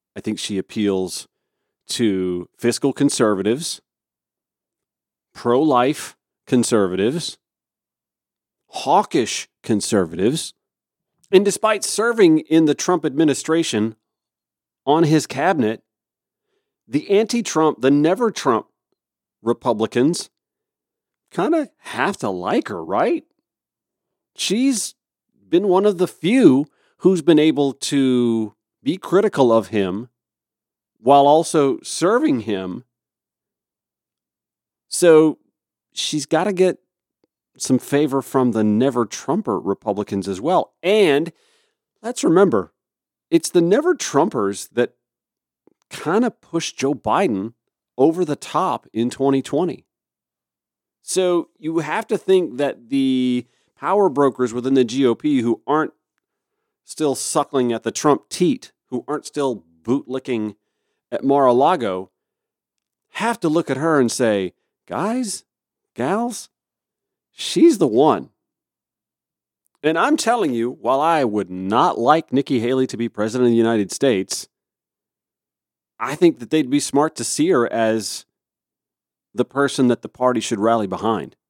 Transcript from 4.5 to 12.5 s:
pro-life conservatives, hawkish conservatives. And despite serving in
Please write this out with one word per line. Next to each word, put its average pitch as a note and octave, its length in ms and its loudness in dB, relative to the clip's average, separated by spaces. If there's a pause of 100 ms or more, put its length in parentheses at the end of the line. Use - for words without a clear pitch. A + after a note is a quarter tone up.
pro-life C3 840 0 (280)
conservatives, A2+ 920 0 (1300)
hawkish - 760 -2 (160)
conservatives. G2+ 920 -2 (760)
And G3 140 6
despite G#3+ 400 -2
serving G#3 540 2
in D#3+ 260 2